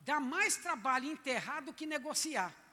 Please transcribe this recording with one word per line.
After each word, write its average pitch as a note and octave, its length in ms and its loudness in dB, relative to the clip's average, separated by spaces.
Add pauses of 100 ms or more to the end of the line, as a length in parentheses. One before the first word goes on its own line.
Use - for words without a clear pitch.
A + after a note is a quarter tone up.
dá D4 200 2
mais E4+ 380 2
trabalho C4 520 0
enterrar C4+ 540 -2
do D4+ 80 -8
que D#4 140 -8
negociar. C#4+ 680 0 (180)